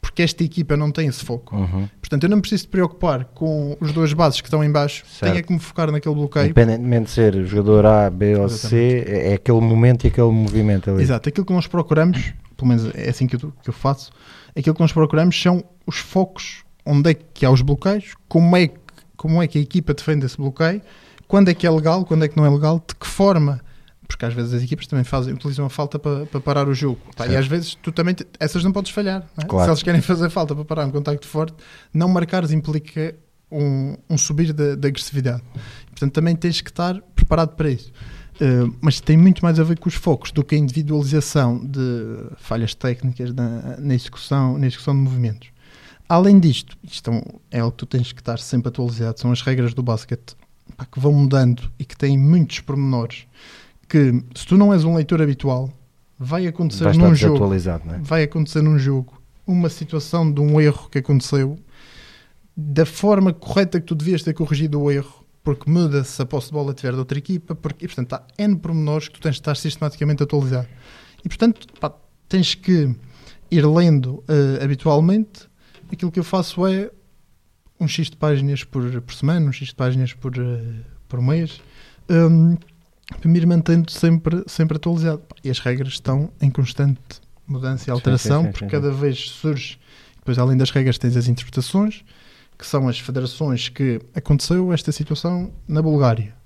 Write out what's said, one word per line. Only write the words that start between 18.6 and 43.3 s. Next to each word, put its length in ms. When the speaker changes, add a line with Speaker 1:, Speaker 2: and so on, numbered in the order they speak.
Speaker 1:
que, 100
como 240
é 60
que 100
a 40
equipa 320
defende 340
esse 100
bloqueio, 440
quando 220
é 60
que 100
é 60
legal, 340
quando 180
é 40
que 100
não 80
é 40
legal, 280
de 80
que 120
forma, 520
porque 160
às 120
vezes 180
as 80
equipas 240
também 180
fazem, 300
utilizam 320
a 40
falta 280
pa, 340
para 80
parar 280
o 80
jogo. 240
Pá, 100
e 40
Speaker 2:
Certo. 100
Speaker 1:
às 80
vezes 340
tu 100
também 220
te-, 140
essas 240
não 80
podes 200
falhar, 300
não 80
é? 40
Speaker 2:
Claro. 180
Speaker 1:
Se 60
eles 120
querem 180
fazer 280
falta 240
para 100
parar 220
um 60
contacto 340
forte, 300
não 160
marcares 440
implica 640
um, 460
um 120
subir 340
de, 220
de 120
agressividade. 540
Portanto, 240
também 220
tens 260
que 80
estar 320
preparado 400
para 160
isso. 200
Eh, 300
mas 200
tem 180
muito 260
mais 160
a 40
ver 160
com 100
os 60
focos 360
do 120
que 100
a 60
individualização 1080
de 600
falhas 380
técnicas 580